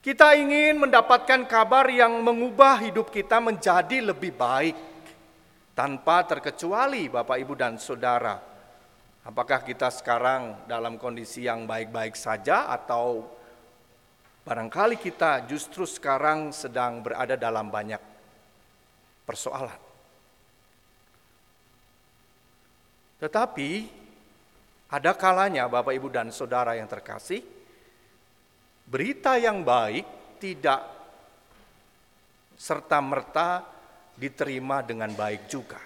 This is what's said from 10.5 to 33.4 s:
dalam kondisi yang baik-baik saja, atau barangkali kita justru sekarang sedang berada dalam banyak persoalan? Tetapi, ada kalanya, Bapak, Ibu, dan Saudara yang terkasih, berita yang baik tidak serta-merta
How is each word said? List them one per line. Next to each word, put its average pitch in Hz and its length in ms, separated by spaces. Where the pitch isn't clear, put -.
dalam 117 320
kondisi 120 480
yang 113 240
baik-baik 113 480
saja, 131 560
atau 120 560
barangkali 165 560
kita 151 480
justru 151 400
sekarang 151 640
sedang 123 480
berada 123 400
dalam 110 320
banyak 104 320
persoalan? - 560
Tetapi, 156 480
ada 147 240
kalanya, 185 560
Bapak, 123 240
Ibu, 135 160
dan 117 240
Saudara 123 400
yang 110 160
terkasih, 107 720
berita 247 560
yang 208 240
baik 123 420
tidak 147 420
serta-merta 151 1040